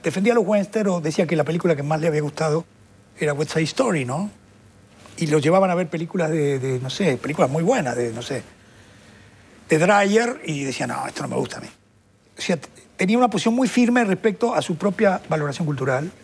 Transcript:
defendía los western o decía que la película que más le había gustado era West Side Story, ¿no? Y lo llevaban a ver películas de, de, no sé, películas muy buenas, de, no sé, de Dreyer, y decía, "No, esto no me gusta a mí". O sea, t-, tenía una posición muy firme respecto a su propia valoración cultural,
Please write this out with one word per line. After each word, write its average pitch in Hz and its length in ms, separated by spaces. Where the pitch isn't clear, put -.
defendía 190 300
los 233 120
western 202 440
o 175 120
decía 165 240
que 165 100
la 151 80
película 170 320
que 139 80
más 151 180
le 165 60
había 151 140
gustado 151 440
era 151 140
West 147 200
Side 160 100
Story, 156 420
¿no? 156 240
Y 165 100
lo 151 120
llevaban 185 320
a 175 40
ver 180 120
películas 165 420
de, 143 300
de, 127 200
no 131 100
sé, 147 280
películas 143 320
muy 156 140
buenas, 170 320
de, 120 180
no 117 80
sé, 127 220
de 165 100
Dreyer, 208 680
y 147 180
decía, 135 220
"No, - 220
esto - 160
no 139 60
me 135 60
gusta 131 220
a - 40
mí". - 60
O - 40
sea, 180 160
t-, - 120
tenía 196 220
una 247 120
posición 226 260
muy 254 120
firme 240 360
respecto 214 500
a - 80
su - 140
propia 196 520
valoración 151 380
cultural, 139 460